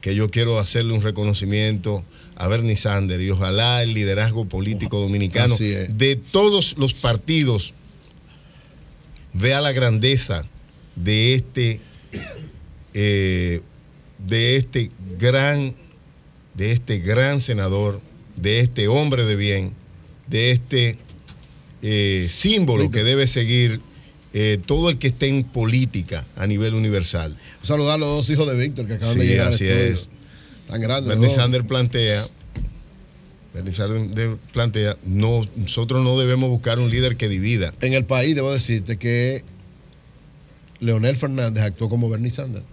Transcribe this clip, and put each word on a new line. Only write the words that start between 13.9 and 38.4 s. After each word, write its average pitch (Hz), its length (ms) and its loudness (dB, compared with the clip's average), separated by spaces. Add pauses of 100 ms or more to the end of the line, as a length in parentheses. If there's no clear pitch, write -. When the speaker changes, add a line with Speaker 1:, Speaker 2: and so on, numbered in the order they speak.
Speaker 1:
de 117 300 2
este 123 360 -2 (280)
gran, 135 560 2 (800)
de 104 180 -2
este 117 280 -2
gran 127 420 2
senador, 101 600 -2 (340)
de 101 240 2
este 120 280 2
hombre 135 380 2
de 107 100 0
bien, 98 380 -2 (540)
de 117 240 2
este, 120 480 0 (840)
eh, 101 500 0
símbolo 165 520 2
Speaker 2:
Víctor. 98 180 0
Speaker 1:
que 110 80 2
debe 135 180 4
seguir, 120 540 2 (520)
eh, 107 320 2
todo 165 240 2
el 143 100 0
que 143 80 0
esté 123 200 0
en 135 160 2
política 113 840 -2 (100)
a 95 120 -4
nivel 107 280 0
universal. 87 640 -2 (240)
Speaker 2:
Un - 60 -10
saludo 147 240 2
a 156 60 2
los 147 120 -2
dos 147 200 -2
hijos 151 220 2
de 127 40 -2
Víctor 123 320 -4
que 110 60 -6
acaban 113 240 -2
de 90 60 4
Speaker 1:
Sí, 92 60 4
Speaker 2:
llegar 92 180 4
al 92 60 2
Speaker 1:
así 98 120 0
Speaker 2:
estudio. 95 280 2
Speaker 1:
es. - 160 -4 (580)
Speaker 2:
Tan 113 140 -6
grande, 127 280 -2
Speaker 1:
Bernie 117 200 4
Speaker 2:
¿no? 110 40 4
Speaker 1:
Sanders 123 320 2
plantea, 120 640 0 (1300)
Bernie 92 180 -8
Sanders 107 640 -2 (140)
plantea, 110 540 0
no, 107 500 2
nosotros 117 480 -2
no 127 160 4
debemos 127 300 2
buscar 120 280 0
un 123 140 2
líder 127 240 2
que 107 140 -2
divida. 98 500 0
Speaker 2:
En 127 140 0
el 131 120 2
país, 131 300 0
debo 135 180 -2